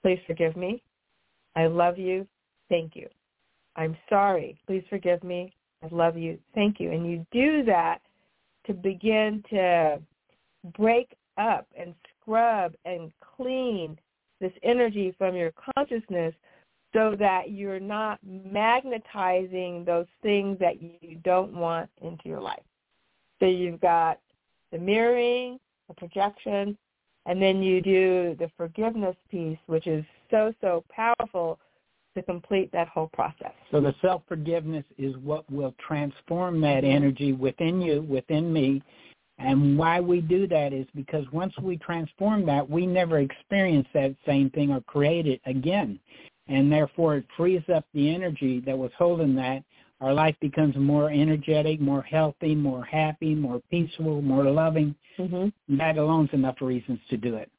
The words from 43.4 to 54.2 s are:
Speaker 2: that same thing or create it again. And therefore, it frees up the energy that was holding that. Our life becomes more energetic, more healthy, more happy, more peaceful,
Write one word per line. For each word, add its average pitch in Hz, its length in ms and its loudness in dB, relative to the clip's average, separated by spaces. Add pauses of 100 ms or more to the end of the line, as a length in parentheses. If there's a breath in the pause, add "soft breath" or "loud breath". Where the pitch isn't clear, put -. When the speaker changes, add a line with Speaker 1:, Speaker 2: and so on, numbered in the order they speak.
Speaker 2:
that 135 220 0 (100)
same 139 260 4
thing 143 200 0
or 135 80 0
create 151 480 0
it 131 180 -2
again. 135 540 -2 (480 loud breath)
And 139 240 4
therefore, 151 460 2
it 131 80 -6 (100)
frees 175 380 0
up 160 100 2 (100)
the 151 220 2
energy 143 460 -2
that 131 160 -4
was 131 200 -4
holding 165 380 4
that. 131 300 -2 (340 soft breath)
Our 135 140 0
life 156 260 4
becomes 147 360 0
more 147 340 4
energetic, 151 720 2
more 139 200 0
healthy, 156 520 0
more 135 320 -2
happy, 156 500 0
more 127 260 -2 (100)
peaceful, 160 500 -2